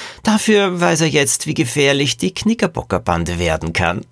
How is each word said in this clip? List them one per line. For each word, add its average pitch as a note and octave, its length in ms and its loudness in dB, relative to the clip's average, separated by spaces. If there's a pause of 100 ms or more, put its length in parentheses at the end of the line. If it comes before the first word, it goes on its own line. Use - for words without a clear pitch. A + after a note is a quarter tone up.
(240)
„Dafür G3+ 560 2
weiß E3+ 220 2
er E3 60 4
jetzt, C#3+ 400 0
wie D3+ 60 -4
gefährlich C#3 640 0
die F3+ 160 -2
Knickerbockerbande F2 1040 -2
werden D#2+ 320 -2
kann.“ F2 400 -2